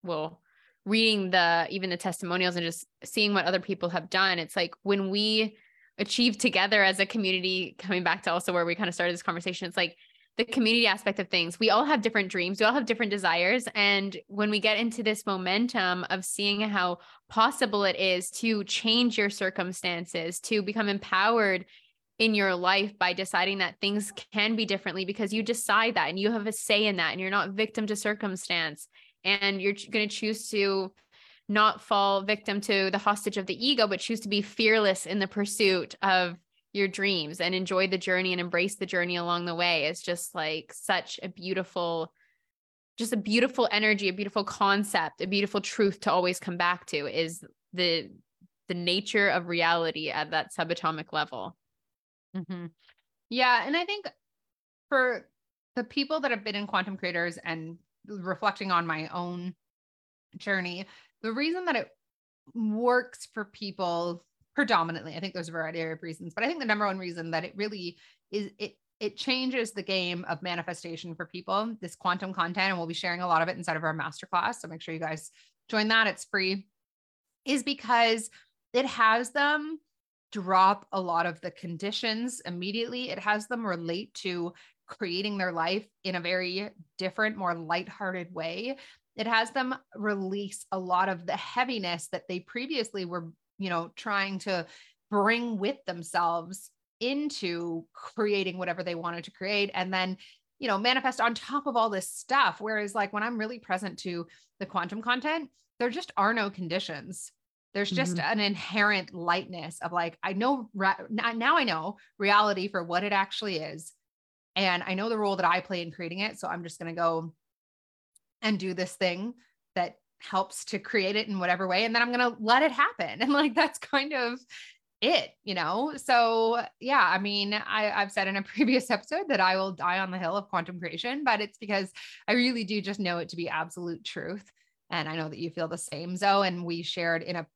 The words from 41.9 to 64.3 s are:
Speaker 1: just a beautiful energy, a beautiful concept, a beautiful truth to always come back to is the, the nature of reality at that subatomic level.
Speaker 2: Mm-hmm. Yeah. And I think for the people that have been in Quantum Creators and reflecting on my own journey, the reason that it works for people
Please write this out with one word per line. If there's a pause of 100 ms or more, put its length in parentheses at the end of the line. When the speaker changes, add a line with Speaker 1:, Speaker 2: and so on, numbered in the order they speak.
Speaker 1:
just
a
beautiful
energy,
a
beautiful
concept,
a
beautiful
truth
to
always
come
back
to
is (300)
the, (580)
the
nature
of
reality
at
that
subatomic
level. (800)
Speaker 2:
Mm-hmm. (640)
Yeah.
And
I
think (840)
for (480)
the
people
that
have
been
in
Quantum
Creators
and (300)
reflecting
on
my
own (840)
journey, (360)
the
reason
that
it (640)
works
for
people (300)